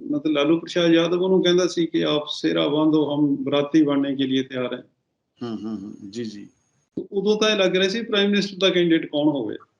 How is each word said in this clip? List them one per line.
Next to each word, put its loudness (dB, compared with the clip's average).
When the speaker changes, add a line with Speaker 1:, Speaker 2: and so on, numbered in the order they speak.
Speaker 1:
ਮਤਲਬ -2
ਲਾਲੂ 2
ਪ੍ਰਸਾਦ 0
ਯਾਦਵ 2
ਉਹਨੂੰ 2
ਕਹਿੰਦਾ 4
ਸੀ -2
ਕਿ -2
"ਆਪ 0
ਸਿਹਰਾ -2
ਬਾਂਧੋ, 2
ਹਮ 2
ਬਰਾਤੀ 2
ਬਣਨੇ 0
ਕੇ -2
ਲਿਏ 0
ਤਿਆਰ -6
ਹੈ।" -12
Speaker 2:
ਹੂੰ, -8
ਹੂੰ, -8
ਹੂੰ, -16
ਜੀ, -10
ਜੀ। -14
Speaker 1:
ਉਦੋਂ 0
ਤਾਂ 2
ਇਹ 2
ਲੱਗ 2
ਰਿਹਾ 2
ਸੀ -4
ਪ੍ਰਾਈਮ 0
ਮਿਨਿਸਟਰ -2
ਦਾ 2
ਕੈਂਡੀਡੇਟ 2
ਕੌਣ 0
ਹੋਵੇ। -4